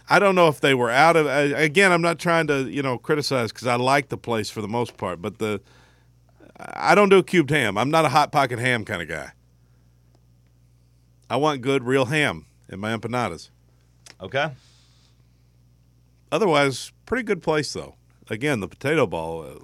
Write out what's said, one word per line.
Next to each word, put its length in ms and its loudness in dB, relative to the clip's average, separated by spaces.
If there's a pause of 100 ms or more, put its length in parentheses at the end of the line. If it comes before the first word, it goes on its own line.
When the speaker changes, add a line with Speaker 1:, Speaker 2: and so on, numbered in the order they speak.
Speaker 1:
<laughs> 80 -18
Speaker 2:
I 80 8
don't 160 4
know 140 4
if 120 -2
they 140 2
were 160 0
out 260 6
of. 100 4
I, 160 0
again, 500 2
I'm 100 2
not 160 -2
trying 300 0
to, 200 0
you 140 -4
know, 160 -2
criticize 520 -2
'cause 160 -12
I 100 2
like 340 2
the 80 -6
place 320 -4
for 100 -10
the 80 -6
most 300 -6
part, 240 -6
but 160 -10
the, 240 -4 (960)
I 360 0
don't 140 6
do 140 4
cubed 280 0
ham. 280 0
I'm 120 0
not 140 4
a 60 0
hot 200 2
pocket 280 0
ham 260 -2
kinda 220 -8
guy. 240 -10 (2000)
I 60 -2
want 260 0
good 220 0
real 220 2
ham 400 -2 (220)
in 120 -12
my 140 -4
empanadas. 540 -4 (720)
Speaker 3:
Okay. 300 -4 (1800)
Speaker 2:
Otherwise, 600 0 (140)
pretty 160 -4
good 200 -4
place 300 -2
though. 220 -12 (340)
Again, 320 -4
the 80 -4
potato 380 0
ball, 360 -8
uh, 220 -16